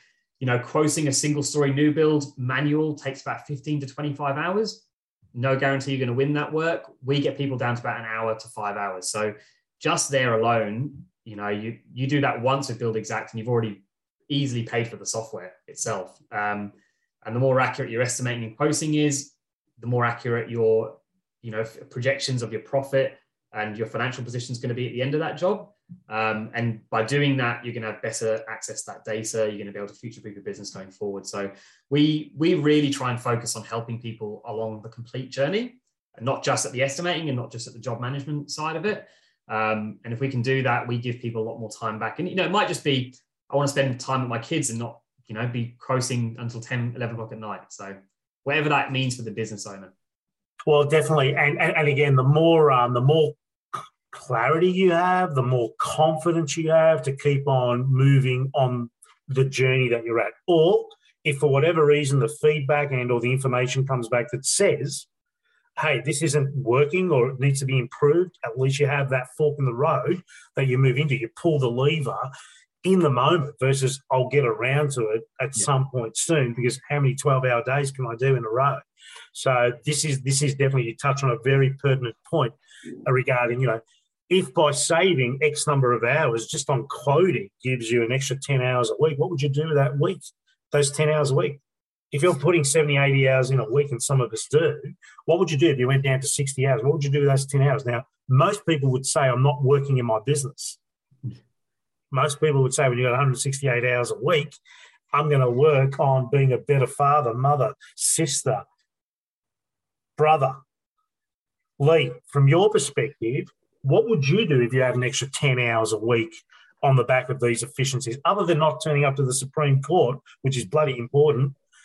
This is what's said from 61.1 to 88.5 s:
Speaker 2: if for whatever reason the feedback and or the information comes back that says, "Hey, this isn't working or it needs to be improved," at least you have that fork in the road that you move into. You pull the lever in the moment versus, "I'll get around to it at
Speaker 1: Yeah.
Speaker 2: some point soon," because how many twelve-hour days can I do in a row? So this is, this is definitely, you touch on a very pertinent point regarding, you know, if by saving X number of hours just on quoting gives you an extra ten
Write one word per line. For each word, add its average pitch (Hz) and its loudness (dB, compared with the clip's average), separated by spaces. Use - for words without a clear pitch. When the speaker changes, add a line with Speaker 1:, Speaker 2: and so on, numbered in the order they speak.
Speaker 2:
if 143 -2
for 147 4
whatever 156 4
reason 147 4
the 113 2
feedback 147 0
and 123 -2
or 120 2
the 123 0
information 131 0
comes 123 -2
back 120 0
that 135 -6
says, 147 0
"Hey, 143 0
this 147 -2
isn't 143 0
working 143 2
or 131 2
it 135 -8
needs 135 0
to 139 -4
be 131 0
improved," 156 0
at 120 -6
least 135 0
you 143 2
have 139 -2
that 127 -2
fork 147 0
in 139 0
the 120 0
road 143 0
that 135 2
you 127 2
move 131 4
into. 135 0
You 113 -6
pull 160 2
the 127 0
lever 127 0
in 185 4
the 156 4
moment 139 2
versus, 135 0
"I'll 131 2
get 143 2
around 127 0
to 120 -2
it 110 -2
at 127 -4
Speaker 1:
Yeah. - -2
Speaker 2:
some 135 2
point 113 -6
soon," 135 0
because 120 -2
how 147 0
many 131 2
twelve-hour 127 0
days 135 -2
can 127 -6
I 117 -8
do 131 2
in 117 -2
a 110 -6
row? 127 0
So 123 2
this 151 -2
is, 139 -2
this 135 0
is 139 0
definitely, 135 0
you 113 -10
touch 139 -2
on 131 2
a 117 -2
very 135 4
pertinent 127 0
point 135 0
regarding, 127 0
you 135 2
know, 113 -2
if 175 2
by 151 4
saving 139 2
X 147 0
number 131 4
of 113 -2
hours 120 0
just - -6
on 120 -2
quoting 139 0
gives 120 -4
you 120 2
an 113 -2
extra 135 -2
ten 135 -2